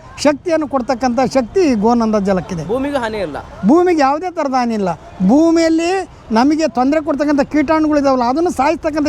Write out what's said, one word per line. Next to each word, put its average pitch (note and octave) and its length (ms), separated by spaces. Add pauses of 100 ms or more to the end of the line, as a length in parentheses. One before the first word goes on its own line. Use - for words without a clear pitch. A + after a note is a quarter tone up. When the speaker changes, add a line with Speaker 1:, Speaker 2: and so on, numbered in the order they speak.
(180)
Speaker 1:
ಶಕ್ತಿಯನ್ನು D4+ 500
ಕೊಡ್ತಕ್ಕಂಥ B3 500 (160)
ಶಕ್ತಿ C4 260
ಈ C#4+ 140
ಗೋನಂದ A3 420
ಜಲಕ್ಕಿದೆ. F#3 500
Speaker 2:
ಭೂಮಿಗೂ C4+ 320
ಹಾನಿ A3 200
ಇಲ್ಲ. D#3 180 (300)
Speaker 1:
ಭೂಮಿಗೆ E4+ 340
ಯಾವುದೇ D#4 300
ಥರದ D4 240
ಹಾನಿ A#3+ 200
ಇಲ್ಲ. F#3+ 200 (340)
ಭೂಮಿಯಲ್ಲಿ E4 800 (240)
ನಮಗೆ D4 360
ತೊಂದರೆ C#4 320
ಕೊಡ್ತಕ್ಕಂಥ D4 400
ಕೀಟಾಣುಗಳಿದಾವಲ್ಲ, C#4+ 840
ಅದನ್ನು D#4 260
ಸಾಯಿಸ್ತಕ್ಕಂಥ D4+ 580